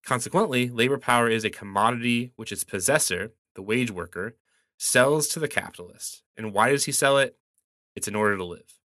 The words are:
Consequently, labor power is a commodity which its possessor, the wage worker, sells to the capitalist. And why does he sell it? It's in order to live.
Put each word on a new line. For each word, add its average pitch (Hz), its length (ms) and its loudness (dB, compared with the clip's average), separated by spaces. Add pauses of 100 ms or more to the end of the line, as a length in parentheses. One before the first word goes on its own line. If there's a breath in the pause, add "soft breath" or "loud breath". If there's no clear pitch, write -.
Consequently, 131 640 0
labor 120 300 2
power 120 300 4
is 113 160 0
a 104 60 0
commodity 117 840 0
which 113 160 -10
its 98 100 -8
possessor, 104 680 0 (220)
the 98 80 -14
wage 117 280 -2
worker, 90 460 -8 (420)
sells 143 500 4
to - 120 -6
the 147 80 -2
capitalist. - 760 -10 (140)
And 107 160 -8
why 110 180 2
does 139 140 0
he 143 80 -6
sell 139 260 4
it? 131 180 0 (600)
It's 107 120 -8
in 101 60 -8
order 104 220 2
to 92 80 -6
live. - 340 -16 (120)